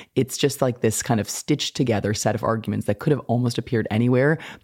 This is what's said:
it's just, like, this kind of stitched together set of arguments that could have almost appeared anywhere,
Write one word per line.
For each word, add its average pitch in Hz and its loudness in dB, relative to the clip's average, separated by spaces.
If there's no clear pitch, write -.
it's 127 0
just, - 0
like, 127 0
this 110 0
kind 117 2
of 101 -4
stitched - -2
together 107 0
set 107 0
of 110 -4
arguments 104 -2
that 104 0
could 151 0
have 131 2
almost 120 0
appeared 113 -2
anywhere, 127 4